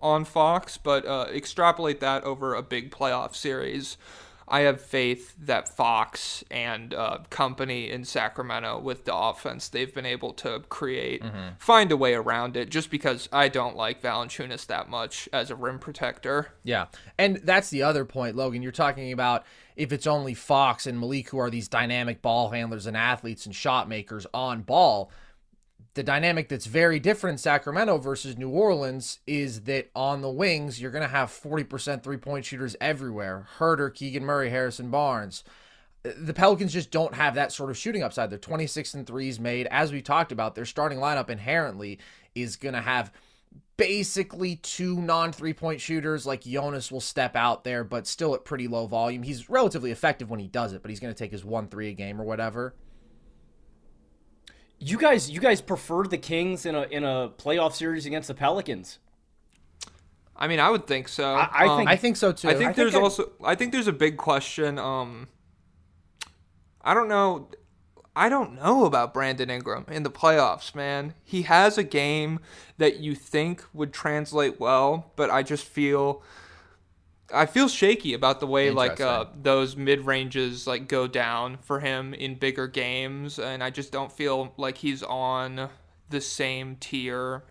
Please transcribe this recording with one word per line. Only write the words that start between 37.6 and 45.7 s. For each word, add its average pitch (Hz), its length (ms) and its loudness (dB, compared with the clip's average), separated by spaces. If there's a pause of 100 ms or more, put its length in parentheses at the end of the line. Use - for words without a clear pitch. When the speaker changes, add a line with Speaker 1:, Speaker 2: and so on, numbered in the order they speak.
Speaker 2:
of 123 60 -8
shooting 214 260 -4
upside. 113 260 -2
They're 101 80 -8
twenty-six 156 560 -6
in 139 120 -10
threes 127 340 -6
made. 120 320 -2
As 147 200 2
we 143 120 -6
talked 156 280 0
about, 110 220 -4
their 117 120 -10
starting 147 340 -4
lineup 135 320 -2
inherently 131 640 -4 (380)
is 120 220 -6
gonna 127 260 -6
have 120 280 0 (640)
basically 190 800 0
two 180 440 -4
non-three-point 160 800 -2